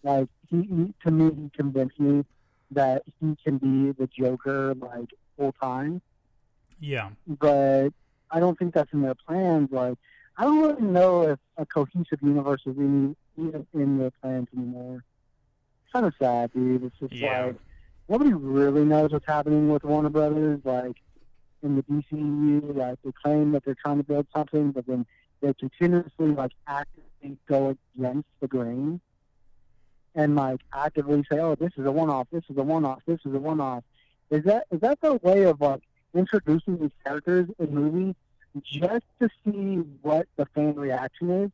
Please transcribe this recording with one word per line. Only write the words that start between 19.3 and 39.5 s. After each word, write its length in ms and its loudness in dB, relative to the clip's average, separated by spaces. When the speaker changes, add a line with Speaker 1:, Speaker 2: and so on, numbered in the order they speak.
Speaker 1:
with 140 0
Warner 240 2
Brothers, 560 0
like, 320 -4
in 140 0
the 60 0
D 260 -2
C 80 -6
U. 580 0
Like, 280 -4
they 100 -10
claim 300 2
that 100 0
they're 180 -4
trying 160 -2
to 60 0
build 320 -2
something, 360 0
but 140 -8
then 200 -4
they 140 0
continuously, 720 0
like, 240 0
actively 720 -12
go 300 0
against 300 -4
the 80 -6
grain 500 -4
and, 220 2
like, 240 0
actively 580 0
say, 80 0
"Oh, 160 2
this 220 -4
is 80 -6
a 60 2
one-off, 400 0
this 180 -6
is 80 -6
a 60 0
one-off, 440 -2
this 180 -2
is 80 -6
a 60 -2
one-off." 440 -4
Is 140 0
that, 280 2
is 100 -4
that 180 2
their 140 2
way 300 4
of, 180 4
like, 200 0
introducing 640 0
these 120 -2
characters 420 0
in 140 -4
movies 420 0
just 440 -4
to 80 2
see 300 -2